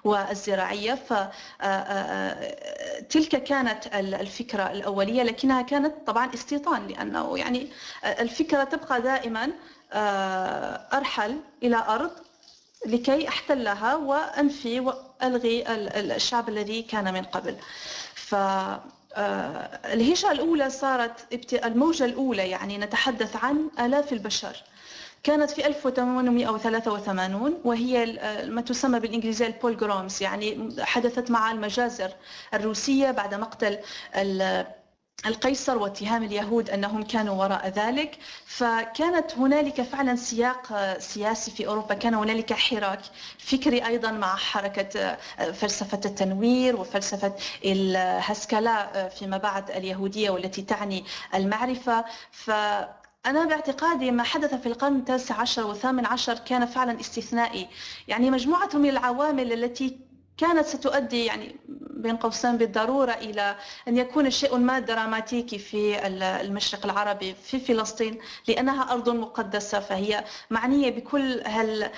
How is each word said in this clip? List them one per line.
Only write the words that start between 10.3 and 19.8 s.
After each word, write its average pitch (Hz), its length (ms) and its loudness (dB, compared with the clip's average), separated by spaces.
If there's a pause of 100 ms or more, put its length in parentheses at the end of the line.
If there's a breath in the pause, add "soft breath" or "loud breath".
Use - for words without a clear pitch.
أرحل 262 420 -2 (240)
إلى 240 120 4
أرض 262 360 0 (720)
لكي 254 420 2
أحتلها 233 680 0
وأنفي 277 840 0
وألغي 247 840 0 (140)
ال-، 208 140 -4
ال-، 202 220 -2
الشعب 226 380 0
الذي 214 320 -4
كان 202 320 -2
من 185 100 -4
قبل. 185 320 -6 (580 loud breath)
ف، - 220 -4
آه، 196 480 0 (1120)